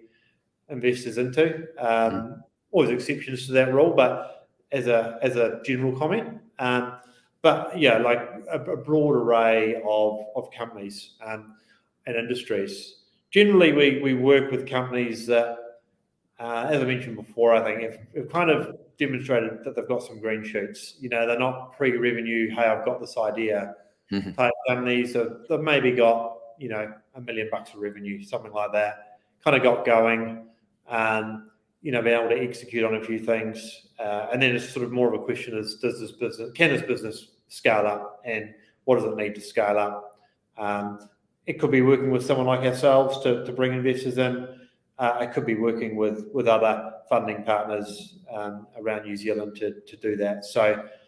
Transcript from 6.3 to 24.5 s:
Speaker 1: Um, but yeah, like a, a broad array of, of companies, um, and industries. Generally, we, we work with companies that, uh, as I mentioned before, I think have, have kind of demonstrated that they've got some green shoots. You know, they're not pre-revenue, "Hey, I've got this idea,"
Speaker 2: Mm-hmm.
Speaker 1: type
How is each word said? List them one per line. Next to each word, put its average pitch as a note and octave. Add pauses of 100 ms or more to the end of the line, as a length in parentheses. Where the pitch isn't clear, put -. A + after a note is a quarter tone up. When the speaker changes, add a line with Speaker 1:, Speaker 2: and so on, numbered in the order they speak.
Speaker 1:
Um, B2 (480)
but D#3
yeah, B2
like A#2+ (320)
a, D#3
a D#3+
broad D3+
array A2+
of, G#2+ (160)
of -
companies, G#2 (100)
um, G#2+ (500)
and B2
industries. A#2 (280)
Generally, G3
we, C#3
we C#3
work C3+
with B2+
companies B2
that, A#2 (840)
uh, A#2
as D3
I C3
mentioned B2
before, A#2
I A2
think A2
have, A2+ (160)
have C3+
kind E3+
of - (200)
demonstrated B2
that C3+
they've A2+
got A#2+
some A2
green A2
shoots. G#2+
You C3
know, A#2
they're A#2+
not B2+
pre-revenue, A#2
"Hey, A#2
I've A2
got B2
this -
idea," G#2 (360)
Speaker 2:
Mm-hmm. F#2+
Speaker 1:
type A#2+ (140)